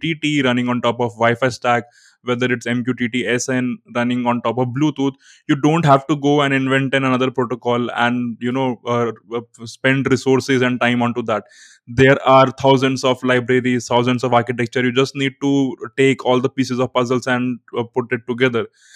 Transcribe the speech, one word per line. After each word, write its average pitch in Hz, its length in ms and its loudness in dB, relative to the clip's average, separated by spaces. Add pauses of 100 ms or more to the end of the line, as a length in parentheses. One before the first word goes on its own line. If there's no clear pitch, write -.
T 160 140 -4
T 151 260 -2
running 123 300 0
on 123 100 -2
top 120 180 0
of 120 140 -2
Wi-Fi 117 380 0
stack, 120 340 0 (380)
whether 123 280 -2
it's 120 160 -4
M 120 160 -2
Q 120 120 -2
T 120 140 -4
T 117 180 -4
S 120 240 -2
N 123 260 -2 (180)
running 120 320 -2
on 120 160 0
top 117 140 -2
of 127 120 -2
Bluetooth. 139 440 -2 (340)
You 151 100 0
don't 151 280 2
have 139 220 4
to 156 100 0
go 143 240 2
and 139 140 0
invent 135 400 0
an 135 100 0
another 127 260 0
protocol 120 600 -2
and, 120 480 -2
you 120 100 -4
know, 127 360 -2
uh, 120 260 -2 (200)
uh, 117 340 -10
spend 131 440 0
resources 131 520 2
and 123 180 -2
time 120 220 0
onto 120 220 -2
that. 110 200 -2 (420)
There 131 400 4
are 135 240 6
thousands 135 540 2
of 127 180 0
libraries, 123 640 0
thousands 123 380 0
of 123 80 0
architecture. 120 500 0
You 127 100 0
just 131 220 0
need 135 280 -4
to 139 340 0 (220)
take 135 260 2
all 127 160 2
the 127 80 -2
pieces 127 320 -4
of 127 140 -4
puzzles 123 320 -2
and, 123 340 -2 (160)
uh, 120 80 -4
put 120 260 -6
it 120 160 -4
together. 120 400 0 (300)